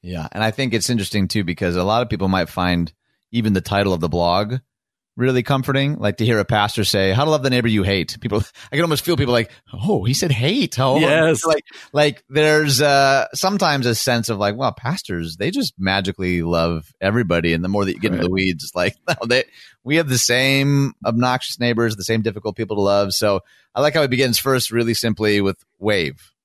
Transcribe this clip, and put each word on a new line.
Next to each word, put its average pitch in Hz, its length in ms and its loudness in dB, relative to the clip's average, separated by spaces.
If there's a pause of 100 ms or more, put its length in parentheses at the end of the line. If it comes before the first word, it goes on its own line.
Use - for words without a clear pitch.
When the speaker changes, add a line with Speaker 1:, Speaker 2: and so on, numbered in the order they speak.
Speaker 1:
Yeah. 87 300 -10
And 107 100 -4
I 110 80 0
think 120 240 -4
it's 110 160 -2
interesting 101 380 0
too, 104 160 -2
because 87 320 -2
a 90 80 0
lot 110 180 2
of 110 60 -4
people 95 180 -2
might 92 220 0
find 87 440 -2 (380)
even 110 220 0
the 92 80 2
title 101 340 0
of 82 60 -4
the 85 80 -2
blog 87 480 0 (600)
really 127 260 0
comforting, 139 560 0
like 104 200 -2
to 113 60 0
hear 113 140 2
a 98 80 2
pastor 104 360 0
say, 95 300 2
"How 127 120 2
to 156 60 2
love 151 120 2
the 135 80 0
neighbor 123 180 2
you 107 140 2
hate." 92 380 -2
People, 104 220 -2 (140)
<laughs> - 160 -16
I - 40 -4
can 160 60 2
almost 156 220 0
feel 170 140 0
people 131 160 0
like, 117 160 0 (240)
"Oh, 131 300 -2
he 127 100 0
said 170 180 -2
hate." 160 460 -2
Oh, 135 200 2
Speaker 2:
Yes. 156 460 2
Speaker 1:
like, 156 200 0 (280)
like 147 380 0
there's, 151 500 2
uh, 139 540 4
sometimes 175 520 0
a 117 80 2
sense 120 360 -2
of 101 80 -4
like, 101 180 0
"Well, 123 160 -2
pastors, 87 640 -6
they 104 140 -2
just 226 280 -4
magically 95 640 0
love 82 480 -2 (120)
everybody." 87 500 0
And 82 100 0
the 90 60 -4
more 101 160 0
that 95 80 -2
you - 80 -8
get 95 120 -2
into 90 100 -2
Speaker 2:
Right. 87 60 0
Speaker 1:
the - 40 0
weeds, 95 320 -2
it's - 100 -16
like, 92 280 -2
<laughs> - 60 -6
"No, 165 60 0 (120)
they, 123 180 2 (400)
we 143 120 0
have 160 120 0
the 127 80 0
same 135 760 2 (120)
obnoxious 123 560 -2
neighbors, 117 360 0
the 95 80 -10
same 110 180 0
difficult 104 340 -4
people 107 200 -4
to 101 60 0
love." 101 300 2
So 101 280 0 (340)
I 123 80 0
like 147 120 2
how 160 80 2
he 139 60 2
begins 123 300 2
first 131 320 0
really 117 240 0
simply 107 480 0
with 98 140 0 (220)
wave 92 540 -2 (120)